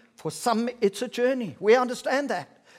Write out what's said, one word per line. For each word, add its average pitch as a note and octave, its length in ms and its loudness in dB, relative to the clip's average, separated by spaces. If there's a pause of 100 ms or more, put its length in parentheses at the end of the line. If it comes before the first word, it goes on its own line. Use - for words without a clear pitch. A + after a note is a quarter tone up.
(140)
For - 160 -8
some, A#3 400 -2 (100)
it's G3 220 0
a B3 60 -4
journey. B3 500 -2
We G#3+ 160 6
understand B3+ 560 0
that. - 340 -10 (140)